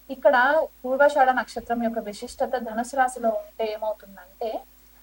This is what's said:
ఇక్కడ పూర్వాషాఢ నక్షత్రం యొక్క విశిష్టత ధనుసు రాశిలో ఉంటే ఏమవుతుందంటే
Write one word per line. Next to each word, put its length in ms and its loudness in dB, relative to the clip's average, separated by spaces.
ఇక్కడ 560 4
పూర్వాషాఢ 440 4
నక్షత్రం 540 -2
యొక్క 160 -2
విశిష్టత 580 -6
ధనుసు 380 -6
రాశిలో 340 0
ఉంటే 440 -6
ఏమవుతుందంటే 920 -10